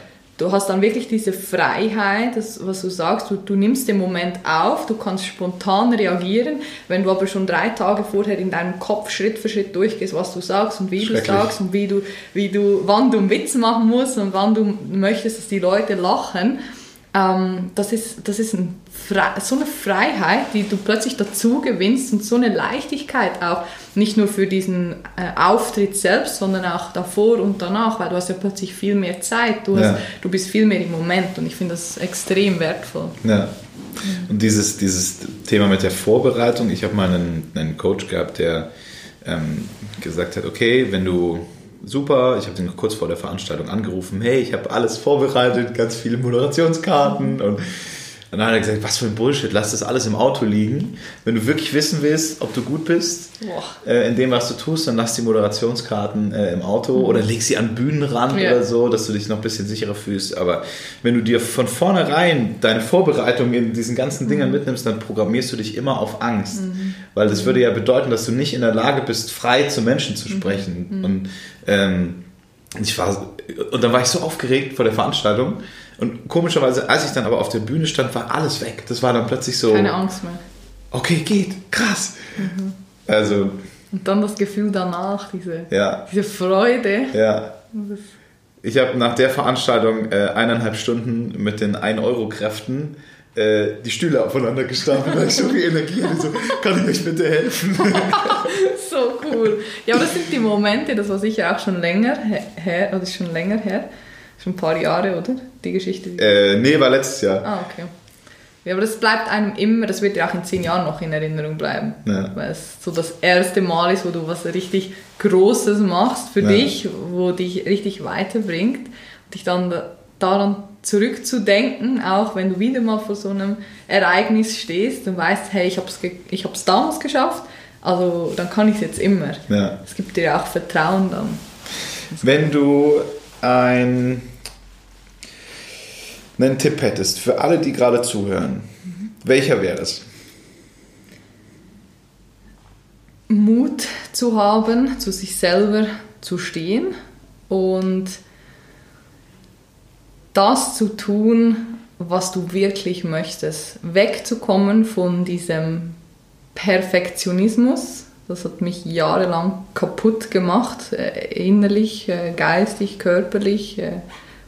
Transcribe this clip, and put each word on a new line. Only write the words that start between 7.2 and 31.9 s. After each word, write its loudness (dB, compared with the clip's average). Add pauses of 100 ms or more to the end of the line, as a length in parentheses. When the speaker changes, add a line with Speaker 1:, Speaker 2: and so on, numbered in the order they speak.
Speaker 1:
schon -2
drei 0
Tage 0
vorher 0
in -2
deinem -4
Kopf -4
Schritt -2
für -4
Schritt -2
durchgehst, -2
was -4
du -6
sagst 0
und -2
wie 0
du -2
Speaker 2:
Schrecklich. 0
Speaker 1:
sagst 2
und -2
wie 2
du, 0 (300)
wie 0
du, 2
wann 6
du 4
einen 4
Witz 0
machen 4
musst 2
und 0
wann 2
du 2 (140)
möchtest, 0
dass -14
die -2
Leute 2
lachen, 0 (520)
ähm, 2
das -2
ist, -6
das -4
ist -2
ein -2 (180)
Fre-, 0
so -2
eine 0
Freiheit, 0
die 2
du 0
plötzlich -2
dazu 0
gewinnst 0
und 0
so 0
eine 4
Leichtigkeit -2
auch, -2 (320)
nicht 2
nur 4
für 0
diesen, -2 (260)
äh, -4
Auftritt 2
selbst, 2
sondern -2
auch -4
davor 2
und 0
danach, 0
weil -4
du -2
hast -2
ja -2
plötzlich -6
viel 0
mehr -2
Zeit, 0
du 2
hast, 6
Speaker 2:
Ja. 4 (240)
Speaker 1:
du -2
bist -2
viel 6
mehr 4
im -4
Moment 0
und -2
ich -8
finde -4
das -8